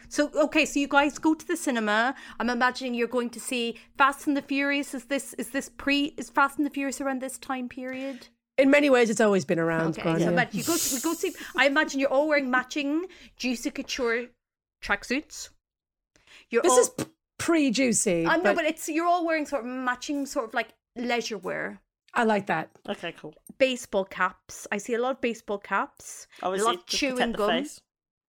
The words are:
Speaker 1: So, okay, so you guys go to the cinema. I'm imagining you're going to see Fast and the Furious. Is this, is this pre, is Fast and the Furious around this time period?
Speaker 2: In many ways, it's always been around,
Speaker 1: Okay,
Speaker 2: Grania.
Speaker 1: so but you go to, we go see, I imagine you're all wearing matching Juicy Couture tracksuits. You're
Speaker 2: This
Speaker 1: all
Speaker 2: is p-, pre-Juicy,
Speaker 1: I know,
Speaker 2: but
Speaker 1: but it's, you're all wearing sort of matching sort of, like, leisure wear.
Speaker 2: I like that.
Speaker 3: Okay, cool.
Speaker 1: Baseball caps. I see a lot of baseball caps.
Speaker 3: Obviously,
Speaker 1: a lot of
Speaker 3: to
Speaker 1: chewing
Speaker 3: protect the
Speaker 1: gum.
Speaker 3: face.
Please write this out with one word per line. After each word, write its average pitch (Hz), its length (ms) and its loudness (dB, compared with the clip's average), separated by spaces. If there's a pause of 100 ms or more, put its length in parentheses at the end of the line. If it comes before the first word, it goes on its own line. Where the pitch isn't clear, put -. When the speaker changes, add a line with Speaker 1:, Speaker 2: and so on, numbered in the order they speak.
Speaker 1:
So, 294 260 0
okay, 294 300 2
so - 140 -4
you 277 100 0
guys 285 300 2
go 320 140 2
to 311 140 -10
the 349 80 -2
cinema. 226 580 0 (260)
I'm 226 100 -2
imagining 247 460 -2
you're 233 120 0
going 240 220 -2
to 233 100 -14
see 233 380 -4 (200)
Fast 277 300 2
and 285 80 2
the 277 60 -2
Furious. 277 520 -2
Is 262 120 -10
this, - 300 -4
is - 160 -8
this 269 180 -4
pre, 285 480 -2
is - 120 -10
Fast 277 280 0
and 302 80 0
the 277 40 -2
Furious 277 300 -4
around 269 220 -4
this 262 160 -8
time 254 320 -8
period? 262 580 -10 (300)
Speaker 2:
In 269 120 8
many 294 200 8
ways, 240 200 8
it's 226 120 2
always 202 240 6
been 170 140 2
around, 165 320 2
Speaker 1:
Okay, 160 100 -6
Speaker 2:
Grania. 165 280 2
Speaker 1:
so 175 60 2
but - 180 0
you 202 100 -4
go 330 120 0
to, 311 200 -2
we 247 60 -4
go 330 120 0
see, 330 180 -4 (240)
I 254 100 6
imagine 285 360 2
you're 277 100 2
all 285 160 2
wearing 285 240 2
matching 285 540 -2 (320)
Juicy 254 340 -4
Couture 240 560 -4 (560)
tracksuits. - 680 -4 (1000)
You're 226 140 2
Speaker 2:
This 349 100 6
Speaker 1:
all - 60 8
Speaker 2:
is 466 100 4
p-, - 160 -6 (320)
pre-Juicy, 240 880 2
Speaker 1:
I 330 120 2
know, 349 60 0
Speaker 2:
but 302 120 4
Speaker 1:
but 330 100 0
it's, 320 240 -4
you're 330 180 -2
all 349 180 2
wearing 320 200 0
sort 285 180 -4
of 240 40 -8
matching 254 580 -6
sort 269 200 -4
of, 220 80 -10
like, 233 160 -4 (260)
leisure 233 420 -4
wear. 180 440 -8 (320)
Speaker 2:
I 240 100 2
like 208 240 2
that. 160 240 -2 (160)
Speaker 3:
Okay, 180 320 -6
cool. 156 160 -16 (240)
Speaker 1:
Baseball 247 460 2
caps. - 680 -6
I 208 60 -2
see 220 180 -4
a 220 40 0
lot 247 120 0
of 262 100 -8
baseball 226 380 -4
caps. - 680 -6 (140)
Speaker 3:
Obviously, 190 220 -2
Speaker 1:
a 226 80 2
lot 349 80 -4
of - 80 -20
Speaker 3:
to - 100 -4
Speaker 1:
chewing 262 180 0
Speaker 3:
protect 240 180 0
the 185 40 -8
Speaker 1:
gum. 208 120 0
Speaker 3:
face. 269 320 -4 (480)